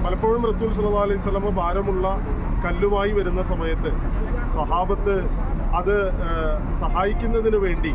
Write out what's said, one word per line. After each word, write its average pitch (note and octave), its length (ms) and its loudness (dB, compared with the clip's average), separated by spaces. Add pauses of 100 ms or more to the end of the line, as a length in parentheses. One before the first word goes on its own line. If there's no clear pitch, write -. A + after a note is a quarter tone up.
പലപ്പോഴും A3 480 0
റസൂൽ A3 200 0
സല്ലല്ലാഹു G#3 360 2
അലൈഹി G3 140 0
വസല്ലം G3 340 0
ഭാരമുള്ള F#3 520 0 (580)
കല്ലുമായി G3+ 520 0
വരുന്ന F3+ 240 0 (100)
സമയത്ത് E3 400 0 (640)
സഹാബത്ത് F3+ 600 0 (640)
അത്, F#3+ 160 0 (340)
ആ, - 20 0 (500)
സഹായിക്കുന്നതിന് G#3+ 840 2
വേണ്ടി E3 300 0